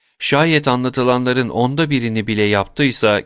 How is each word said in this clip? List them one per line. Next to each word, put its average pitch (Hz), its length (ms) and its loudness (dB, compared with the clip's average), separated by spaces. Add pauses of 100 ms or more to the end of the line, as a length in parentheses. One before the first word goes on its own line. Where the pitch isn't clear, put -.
(200)
Şayet 151 480 0
anlatılanların 123 840 0
onda 139 400 -2
birini 117 380 -2
bile 107 160 0
yaptıysa 104 840 0